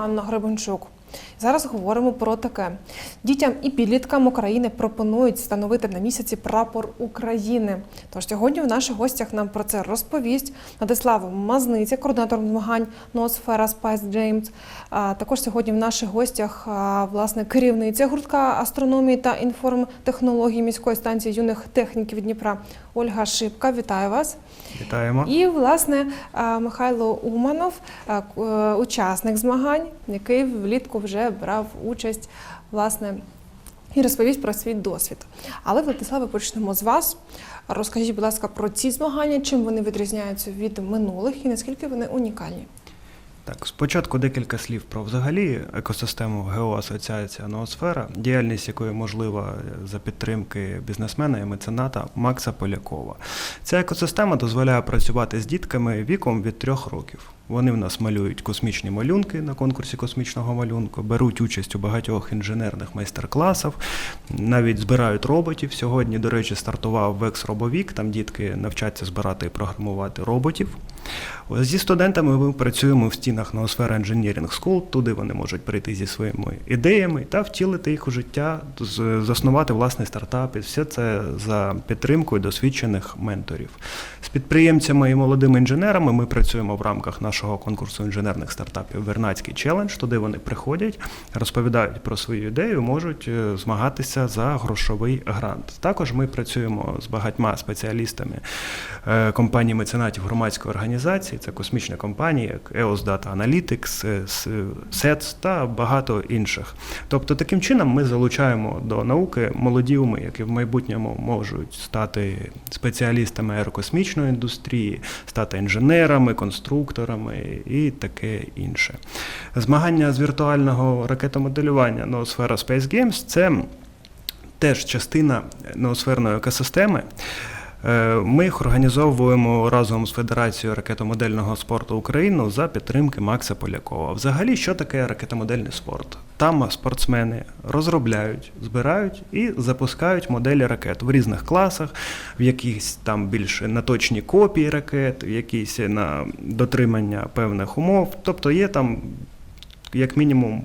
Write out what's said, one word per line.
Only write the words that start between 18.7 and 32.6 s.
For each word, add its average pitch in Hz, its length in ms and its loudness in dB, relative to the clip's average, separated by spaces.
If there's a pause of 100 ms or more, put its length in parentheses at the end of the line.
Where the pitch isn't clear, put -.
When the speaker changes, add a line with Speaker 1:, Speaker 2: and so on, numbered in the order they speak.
Speaker 1:
та 254 180 0
інформтехнології 247 1300 0
міської 226 340 0
станції 226 380 -2
юних 226 380 0
техніків 220 480 0
Дніпра 214 380 -2 (360)
Ольга 226 320 0
Шипка. 226 460 0
Вітаю 208 380 -2
вас. 294 260 0 (440)
Speaker 2:
Вітаємо. 120 480 0
Speaker 1:
І, 330 180 4
власне, 294 600 4 (260)
а, 226 260 0
Михайло 233 560 0
Уманов, 277 580 0 (340)
а, 208 140 0
к-, 202 220 -8
е, 214 320 2
учасник 214 600 0
змагань, 262 500 2 (220)
який 240 360 2
влітку 240 540 -2
вже 208 320 -2
брав 208 360 -4 (180)
участь, 220 440 -6 (420)